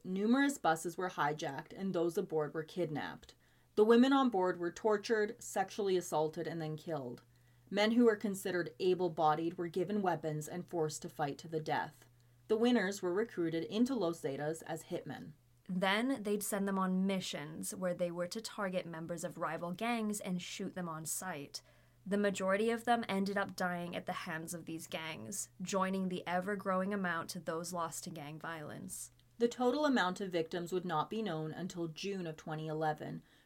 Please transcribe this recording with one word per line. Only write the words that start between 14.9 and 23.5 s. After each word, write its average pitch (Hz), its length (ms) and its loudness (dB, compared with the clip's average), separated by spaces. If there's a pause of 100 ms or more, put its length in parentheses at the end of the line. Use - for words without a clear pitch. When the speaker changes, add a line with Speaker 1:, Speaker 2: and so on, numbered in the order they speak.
Speaker 2:
Then 202 540 2
they'd 208 220 0
send 196 240 0
them 196 100 0
on 185 300 2
missions 185 640 -4
where 185 220 -2
they 175 160 -2
were 175 160 -4
to 220 140 -8
target 185 440 -4
members 165 380 -6
of 165 160 -6
rival 165 320 -2
gangs 214 480 -2
and 180 200 -2
shoot - 360 -8
them 180 120 -6
on 160 200 -8
sight. 156 560 -8 (420)
The 202 140 2
majority 202 500 2
of 226 160 0
them 233 240 2
ended 196 300 0
up 196 160 -2